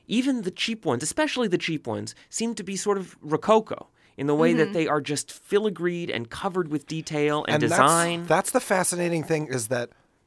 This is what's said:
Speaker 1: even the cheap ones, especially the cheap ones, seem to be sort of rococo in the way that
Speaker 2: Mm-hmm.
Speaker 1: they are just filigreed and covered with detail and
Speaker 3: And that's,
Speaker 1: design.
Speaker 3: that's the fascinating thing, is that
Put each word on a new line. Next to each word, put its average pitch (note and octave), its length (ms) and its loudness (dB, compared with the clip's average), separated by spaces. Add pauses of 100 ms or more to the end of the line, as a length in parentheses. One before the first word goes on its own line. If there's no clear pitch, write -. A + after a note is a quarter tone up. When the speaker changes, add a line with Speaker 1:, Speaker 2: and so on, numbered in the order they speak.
Speaker 1:
even B3 360 0
the F3+ 80 -6
cheap A3+ 340 -6
ones, B2 180 0
especially B3+ 460 -2
the E3+ 100 2
cheap D#3+ 280 -6
ones, G#2+ 280 -6 (160)
seem A3+ 260 -4
to G#3 80 -10
be G3 120 -8
sort G3 220 0
of F3+ 240 -8
rococo G3+ 680 2 (280)
in C#3 100 -4
the D3 80 2
way - 180 6
that D#3+ 140 4
Speaker 2:
Mm-hmm. - 80 -8
Speaker 1:
they D#3+ 140 0
are D3 120 0
just C#3 300 -4
filigreed F3 840 -2
and A#2 140 -6
covered F#3 400 -4
with D3+ 180 -4
detail D3+ 600 -2
and D3+ 140 2
Speaker 3:
And A2+ 100 2
that's, - 80 4
Speaker 1:
design. E3+ 460 4
Speaker 3:
that's F3 240 2
the B3+ 100 0
fascinating F3 640 0
thing, D#3 220 0
is B2 220 -4
that A#2+ 220 -2 (360)